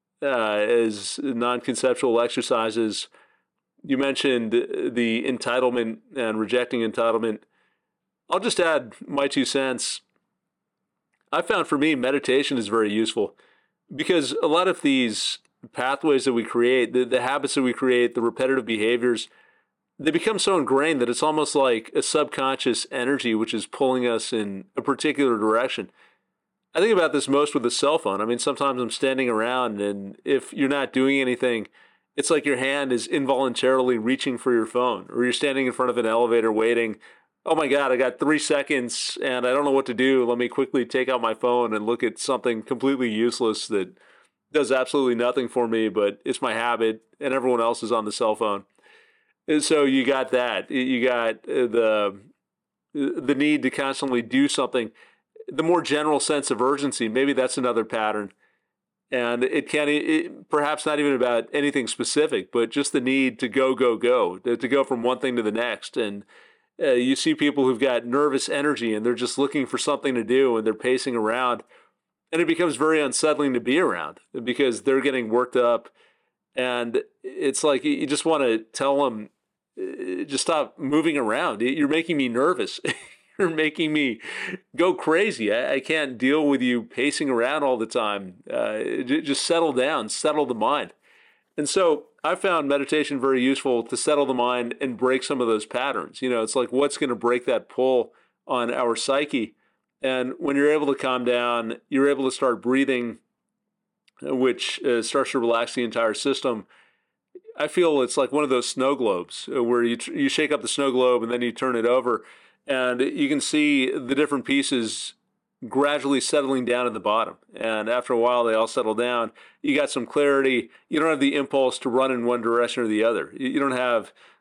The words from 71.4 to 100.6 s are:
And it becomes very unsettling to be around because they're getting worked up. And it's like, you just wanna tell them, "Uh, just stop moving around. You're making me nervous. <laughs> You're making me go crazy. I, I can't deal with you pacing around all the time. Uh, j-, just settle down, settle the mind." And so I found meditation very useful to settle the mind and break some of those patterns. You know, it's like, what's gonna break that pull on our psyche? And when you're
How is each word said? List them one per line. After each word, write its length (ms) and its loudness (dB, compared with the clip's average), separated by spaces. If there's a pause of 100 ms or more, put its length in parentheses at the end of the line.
And 80 -2
it 80 2
becomes 280 0
very 260 2
unsettling 540 0
to 40 0
be 200 0
around 400 -2 (240)
because 400 0
they're 180 2
getting 280 -2
worked 260 0
up. 340 2 (680)
And 460 -2 (220)
it's 400 -4
like, 200 2
you 220 -2
just 200 -4
wanna 340 2
tell 440 -2
them, 280 -4 (440)
"Uh, 500 -8
just 180 -4
stop 340 -2
moving 400 0
around. 440 -2
You're 260 0
making 300 -2
me 120 0
nervous. 560 -2
<laughs> 40 -4 (500)
You're 100 2
making 440 -2
me 260 -2 (560)
go 180 2
crazy. 600 0
I, 220 0
I 40 -2
can't 380 -2
deal 280 2
with 160 2
you 220 0
pacing 460 -2
around 340 0
all 140 2
the 80 -2
time. 640 -4
Uh, 320 -2 (220)
j-, 160 0
just 240 -4
settle 260 2
down, 380 -2
settle 360 0
the 80 -4
mind." 380 0 (640)
And 140 -4
so 380 2 (140)
I 140 0
found 320 0
meditation 520 0
very 220 2
useful 420 0
to 120 -6
settle 300 0
the 80 -2
mind 480 -2
and 160 -4
break 260 0
some 160 -4
of 80 0
those 180 0
patterns. 560 -6
You 80 -2
know, 140 0
it's 120 -6
like, 160 0
what's 260 0
gonna 180 -2
break 300 0
that 240 -2
pull 420 2 (340)
on 280 -2
our 220 0
psyche? 600 -2 (460)
And 360 -2
when 180 -2
you're 160 4